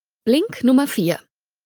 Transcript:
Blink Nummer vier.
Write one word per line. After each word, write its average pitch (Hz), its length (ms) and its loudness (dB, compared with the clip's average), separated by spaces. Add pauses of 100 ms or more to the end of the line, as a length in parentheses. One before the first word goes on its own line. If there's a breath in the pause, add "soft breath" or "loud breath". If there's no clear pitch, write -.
(260)
Blink 311 380 0
Nummer 262 220 4
vier. 170 320 -4 (480)